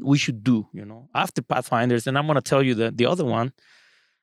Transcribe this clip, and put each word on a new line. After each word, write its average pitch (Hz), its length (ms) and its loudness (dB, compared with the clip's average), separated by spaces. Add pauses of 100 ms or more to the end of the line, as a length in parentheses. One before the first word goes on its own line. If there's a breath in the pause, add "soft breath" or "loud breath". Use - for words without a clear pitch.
we 139 160 4
should 113 280 -4
do, 117 260 2
you 101 140 -14
know, 113 280 -20
after 170 280 -2
Pathfinders. 120 640 0
And 135 100 -2
I'm 147 100 -2
gonna 147 140 2
tell 135 220 2
you 127 120 2
the, 113 160 0
the 120 160 0
other 175 180 0
one. 117 260 -2 (720 soft breath)